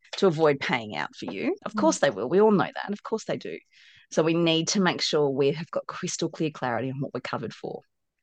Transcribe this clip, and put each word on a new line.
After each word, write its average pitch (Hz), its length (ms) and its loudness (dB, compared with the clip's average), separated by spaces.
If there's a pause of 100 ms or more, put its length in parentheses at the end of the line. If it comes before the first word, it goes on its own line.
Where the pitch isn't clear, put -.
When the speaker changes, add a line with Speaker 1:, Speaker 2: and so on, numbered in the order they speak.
(180)
Speaker 1:
to 196 100 4
avoid 151 320 4
paying 113 360 -4
out 73 200 -4
for - 180 -12
you. 254 220 -2 (100)
Of - 80 -8
Speaker 2:
Mm. 214 80 -4
Speaker 1:
course 311 160 4
they 143 140 2
will. 104 180 -4
We 180 100 4
all 220 120 8
know 135 240 4
that. 117 180 -8
Of 208 80 -10
course - 240 -6
they 147 120 -4
do. 82 200 -10 (540)
So 170 100 2
we 160 140 2
need 165 320 2
to 214 120 0
make 175 220 2
sure 147 300 2
we 139 220 2
have 156 180 -8
got - 160 -6
crystal - 420 -6
clear 160 220 -2
clarity 127 400 -2
on 135 80 -8
what - 120 -6
we're 127 100 -6
covered 123 340 -6
for. - 260 -12 (420)